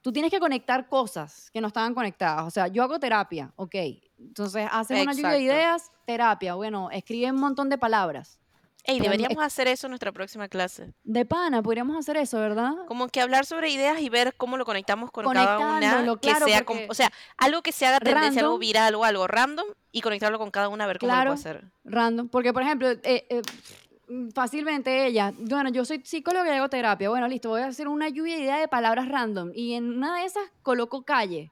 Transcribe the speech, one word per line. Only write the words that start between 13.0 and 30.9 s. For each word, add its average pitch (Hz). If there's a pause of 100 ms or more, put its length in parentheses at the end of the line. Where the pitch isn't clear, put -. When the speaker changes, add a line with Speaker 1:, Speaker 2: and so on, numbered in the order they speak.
Speaker 2:
que 247
hablar 254
sobre 320
ideas 285
y 294
ver 240
cómo 254
lo 254
conectamos 214
con 220
cada 202
una, 214
Speaker 1:
Conectándolo, 233
Speaker 2:
que 277
Speaker 1:
claro, 302
Speaker 2:
sea 214
como, 233
Speaker 1:
porque 208
Speaker 2:
o -
sea, 233 (280)
algo 294
que 330
se 269
haga 262
tendencia, 269
algo 302
Speaker 1:
random. -
Speaker 2:
viral 220
o 214
algo 196
random, 269 (260)
y 233
conectarlo 214
con 214
cada 202
una, 214
a 208
ver 185
cómo 247
lo -
puede 262
Speaker 1:
Claro, 269
Speaker 2:
hacer. 190 (120)
Speaker 1:
random. 233
Porque, 247
por 247
ejemplo, 262
eh, 233
eh, 247 (680)
mm, 247
fácilmente 269
ella, 208
bueno, 269
yo 247
soy 277
psicóloga 339
y 277
hago 269
terapia. 214
Bueno, 240
listo, 247
voy 226
a 262
hacer 277
una 302
lluvia 320
de 311
ideas 269
de 311
palabras 240
random. 220
Y 240
en 240 (120)
una 311
de 359
esas 392 (180)
coloco 247